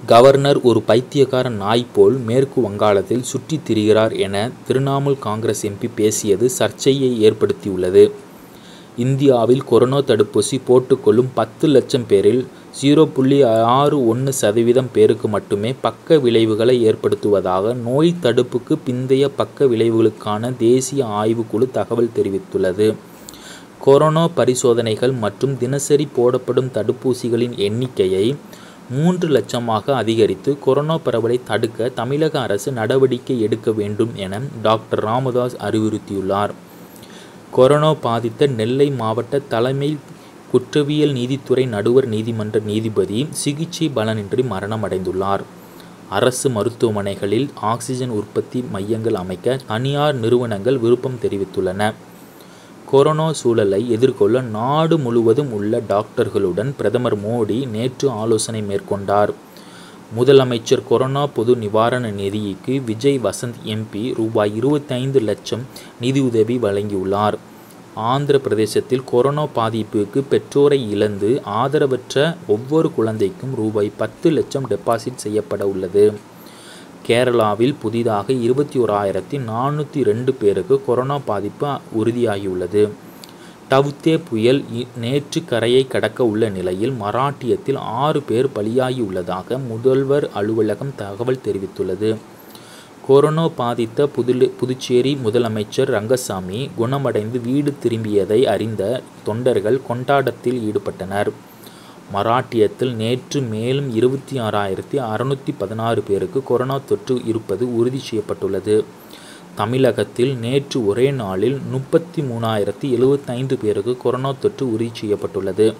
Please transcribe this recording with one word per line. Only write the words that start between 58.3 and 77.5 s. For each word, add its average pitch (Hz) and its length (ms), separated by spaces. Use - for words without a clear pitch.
மேற்கொண்டார். 101 720
முதலமைச்சர் 123 760
கொரோனா 135 380
பொது 120 300
நிவாரண 113 540
நிதிக்கு 101 760
விஜய் 120 380
வசந்த் 113 420
எம் 110 260
பி 113 240
ரூபாய் 110 420
இருபத்தைந்து 135 640
லட்சம் 110 440
நிதியுதவி 120 580
வழங்கியுள்ளார். 101 800
ஆந்திர 139 340
பிரதேசத்தில் 107 640
கொரோனா 139 420
பாதிப்புக்கு 113 800
பெற்றோரை 139 500
இழந்து 104 400
ஆதரவற்ற 135 640
ஒவ்வொரு 151 480
குழந்தைக்கும் 110 600
ரூபாய் 107 420
பத்து 113 340
லட்சம் 135 380
டெபாசிட் 117 560
செய்யப்பட 104 420
உள்ளது. 95 380
கேரளாவில் 120 800